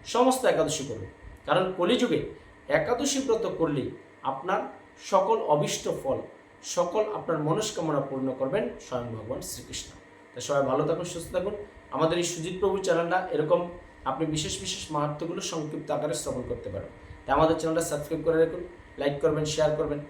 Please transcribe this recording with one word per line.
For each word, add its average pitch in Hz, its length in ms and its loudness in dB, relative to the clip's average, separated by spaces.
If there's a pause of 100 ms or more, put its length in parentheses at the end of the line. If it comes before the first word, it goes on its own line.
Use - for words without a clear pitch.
সমস্ত 254 380 4
একাদশী 151 440 4
করুন, 98 180 -8 (400)
কারণ 185 300 2
কলিযুগে 190 460 4 (460)
একাদশী 240 500 2
ব্রত 220 400 0
করলেই 139 320 0 (320)
আপনার 180 400 -2 (360)
সকল 208 420 4
অভীষ্ট 196 480 2 (140)
ফল, 135 160 0 (440)
সকল 196 420 0 (100)
আপনার 156 240 -2
মনস্কামনা 156 640 0
পূর্ণ 131 380 -2
করবেন 185 300 0 (120)
স্বয়ং 123 240 -6
ভগবান 113 360 -8
শ্রীকৃষ্ণ। - 500 -10 (440)
তাই 123 80 -8
সবাই 143 200 2
ভালো 135 220 4
থাকুন, 165 200 0
সুস্থ 175 320 -6
থাকুন। 202 200 0 (340)
আমাদের 160 280 2
এই 175 60 2
সুজিত 170 360 -4
প্রভু 190 180 2
চ্যানেলটা 175 540 2
এরকম 165 360 2 (360)
আপনি 151 220 0
বিশেষ 156 340 -2
বিশেষ - 320 -8
মাহাত্ম্যগুলো 151 480 -2
সংক্ষিপ্ত 147 500 -6
আকারে 151 240 0
শ্রবণ 123 340 -4
করতে - 220 -6
পারেন। - 180 -8 (380)
তাই 135 100 2
আমাদের 160 200 6
চ্যানেলটা 160 280 0
সাবস্ক্রাইব 147 400 -4
করে 165 200 6
রাখুন, - 200 -2 (340)
লাইক 143 220 0
করবেন, 156 240 2
শেয়ার 151 320 2
করবেন। 147 220 0 (120)